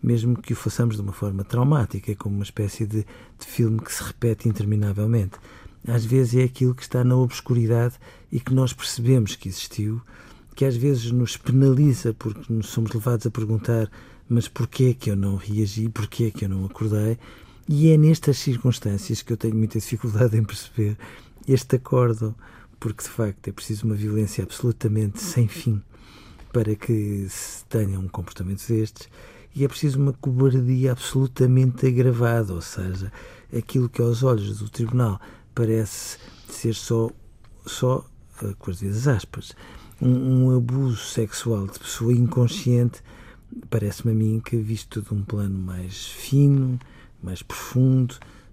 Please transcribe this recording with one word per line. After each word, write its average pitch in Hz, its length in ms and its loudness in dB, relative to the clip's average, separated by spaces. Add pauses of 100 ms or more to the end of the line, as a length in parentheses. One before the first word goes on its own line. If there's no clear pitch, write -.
mesmo 117 380 2
que - 140 -6
o - 20 -2
façamos 113 400 0
de 104 60 -6
uma 98 100 -6
forma 98 320 -4
traumática, 120 720 0
como 101 200 -6
uma 101 80 -2
espécie 104 420 -6
de, 107 140 -2
de - 480 -10
filme 113 340 0
que - 100 -12
se - 120 -8
repete - 440 -2
interminavelmente. 104 920 0 (480)
Às 117 180 0
vezes 123 340 2
é 127 40 6
aquilo 127 320 2
que - 80 -12
está 123 200 -2
na 127 120 4
obscuridade 120 800 2 (360)
e 123 80 -2
que 131 140 -2
nós 131 200 2
percebemos 117 640 2
que - 140 -10
existiu, 107 500 -6 (560)
que 139 100 0
às 131 100 2
vezes 120 360 0
nos 123 240 2
penaliza 131 800 4
porque 110 400 -8
nos 110 140 -2
somos 113 240 -2
levados 117 340 -2
a 120 60 -2
perguntar: 110 580 0 (400)
"Mas 117 180 2
porquê - 380 -2
é 127 80 4
que - 160 -6
eu 101 60 0
não 98 200 0
reagi? 107 540 -2
Porquê 110 360 -4
é 107 60 -2
que - 140 -6
eu 98 40 -2
não 95 140 -2
acordei?" 107 540 -2 (500)
E 156 220 4
é 156 80 8
nestas 151 400 6
circunstâncias 113 840 -2
que - 100 -6
eu 113 40 0
tenho 110 180 -2
muita 110 240 0
dificuldade 110 580 0
em 110 60 4
perceber 104 520 -4 (520)
este 131 300 2
acórdão, 113 580 0 (440)
porque - 240 -8
de - 60 -10
facto 107 380 -4
é - 40 -4
preciso 107 360 -6
uma 107 80 0
violência 104 480 -2
absolutamente 107 800 -2
sem 123 260 2
fim 104 340 -2 (720)
para 107 220 0
que 104 540 -2
se - 360 -14
tenha 98 340 -2
um 95 80 -4
comportamento 92 600 -8
destes, 110 400 -4 (480)
e 135 100 -2
é - 20 4
preciso 139 320 -2
uma 139 140 2
cobardia 127 800 2
absolutamente 127 960 2
agravada, 120 640 2
ou 85 80 -6
seja, 92 500 -8 (440)
aquilo 120 340 0
que - 120 -2
aos 117 220 2
olhos 104 360 0
do 107 100 -8
tribunal 117 500 0 (340)
parece 110 640 -2 (300)
ser - 280 -4
só, 113 340 0 (560)
só, - 400 -2 (380)
eh, 101 160 -6
com - 120 -10
as 87 80 -8
devidas 104 280 -2
aspas, - 460 -2 (480)
um, 127 460 4
um 127 100 4
abuso 123 480 -2
sexual 107 600 -4
de - 120 -14
pessoa - 340 -2
inconsciente, 120 880 2 (680)
parece-me 110 440 -2
a - 20 2
mim 110 280 2
que, - 140 -4
visto 110 440 -6
de 104 120 -8
um 104 100 -2
plano 101 340 -4
mais 92 500 -8
fino, 135 720 2 (420)
mais 90 200 -10
profundo, 131 720 0 (380)